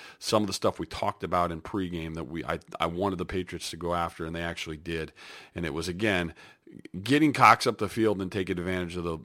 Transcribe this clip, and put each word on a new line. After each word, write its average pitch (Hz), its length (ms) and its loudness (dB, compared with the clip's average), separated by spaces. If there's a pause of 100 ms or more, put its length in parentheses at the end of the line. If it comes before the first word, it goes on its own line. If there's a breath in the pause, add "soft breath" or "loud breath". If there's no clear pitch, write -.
(200 loud breath)
some 107 240 2
of 101 40 -2
the 95 60 -4
stuff - 240 0
we 82 80 -4
talked - 380 -6
about 87 280 2
in 82 100 -8
pregame 85 520 -4
that 80 120 -6
we, 73 200 -8
I, 80 140 -2 (200)
I 85 60 0
wanted 90 320 0
the 87 80 -2
Patriots 90 460 -6
to - 40 -10
go 85 200 -2
after, 85 280 -2
and 82 120 -6
they 85 80 -4
actually 82 340 -6
did. 80 360 -6 (420 loud breath)
And 87 100 -4
it 73 80 -2
was, 82 140 -2
again, 90 480 0 (640 loud breath)
getting 139 320 4
Cox 117 320 8
up 117 140 0
the 101 100 -2
field 107 320 2
and 92 100 -4
taking 95 280 -2
advantage 90 380 -2
of 87 60 -4
the, 82 220 -2